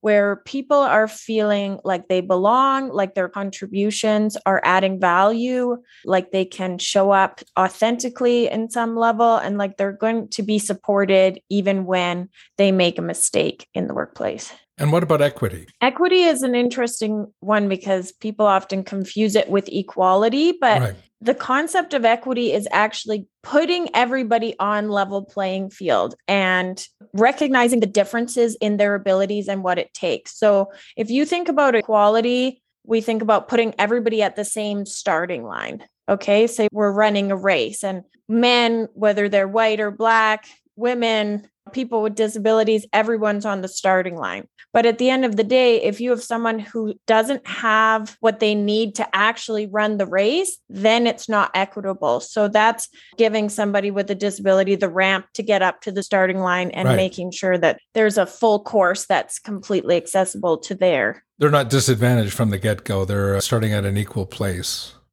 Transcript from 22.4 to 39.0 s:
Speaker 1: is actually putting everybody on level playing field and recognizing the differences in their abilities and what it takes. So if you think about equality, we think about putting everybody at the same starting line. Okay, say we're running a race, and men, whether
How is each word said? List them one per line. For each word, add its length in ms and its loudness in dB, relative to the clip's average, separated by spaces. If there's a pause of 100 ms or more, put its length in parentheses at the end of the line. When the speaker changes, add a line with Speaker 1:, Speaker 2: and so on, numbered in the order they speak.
Speaker 1:
is 200 -2
actually 540 -2 (180)
putting 500 0
everybody 640 0
on 300 -2
level 340 -2
playing 480 -6
field 460 -2 (100)
and 580 0 (280)
recognizing 680 2
the 80 2
differences 720 -2
in 160 0
their 200 2
abilities 500 0
and 160 -4
what 160 -2
it 160 -6
takes. 420 -6
So 360 2 (240)
if 140 -6
you 160 2
think 220 -4
about 280 2
equality, 880 2 (220)
we 160 0
think 220 -4
about 240 2
putting 320 0
everybody 440 0
at 120 -2
the 100 -6
same 420 -6
starting 580 -4
line. 400 -10 (240)
Okay, 400 2
say 240 0
we're 180 0
running 400 0
a 60 -2
race, 480 -2
and 180 -6 (260)
men, 680 2
whether 340 0